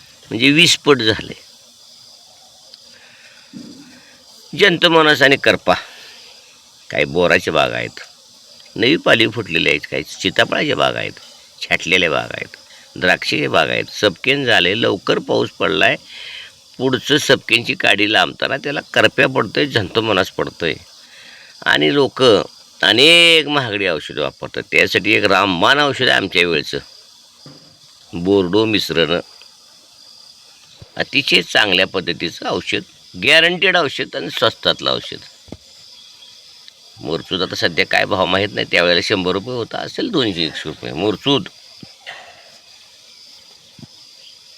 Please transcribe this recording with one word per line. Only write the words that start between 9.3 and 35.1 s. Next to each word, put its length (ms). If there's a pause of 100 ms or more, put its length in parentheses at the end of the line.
आहेत, 80 (100)
काही 140
सीताफळाच्या 720
बागा 220
आहेत, 220 (400)
छाटलेल्या 500
बागा 240
आहेत, 220 (420)
द्राक्षाच्या 520
बागा 220
आहेत. 120 (160)
सबकेन 440
झाले, 380
लवकर 360
पाऊस 320
पडलाय, 460 (840)
पुढचं 400
सबकेनची 560
काडी 380
लांबताना 440
त्याला 240
करप्या 460
पडतोय, 400
जंतुमानस 640
पडतोय. 440 (920)
आणि 280
लोक 280 (600)
अनेक 640
महागडी 400
औषधं 360
वापरतात. 480
त्यासाठी 420
एक 120
रामबाण 560
औषध 220
आहे 140
आमच्या 300
वेळचं, 320 (1400)
बोर्डो 500
मिश्रण, 560 (1800)
अतिशय 460
चांगल्या 440
पद्धतीचं 600
औषध, 340 (420)
गॅरंटीड 520
औषध 400
आणि 140
स्वस्तातलं 600
औषध. 280 (1800)